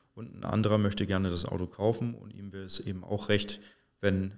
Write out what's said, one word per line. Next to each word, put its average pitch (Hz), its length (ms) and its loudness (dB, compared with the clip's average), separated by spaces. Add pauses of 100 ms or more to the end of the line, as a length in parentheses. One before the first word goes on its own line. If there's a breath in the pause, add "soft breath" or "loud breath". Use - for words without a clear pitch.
(160 soft breath)
und 117 180 -14
ein 95 100 -10
anderer 107 320 4
möchte 101 300 2
gerne 95 240 2
das 87 140 -2
Auto 87 240 -4
kaufen 117 460 0
und - 200 -16
ihm 101 180 -14
wäre 98 120 -12
es 95 160 -6
eben 92 240 -6
auch - 240 -4
recht, 104 320 2 (400 loud breath)
wenn, 95 380 2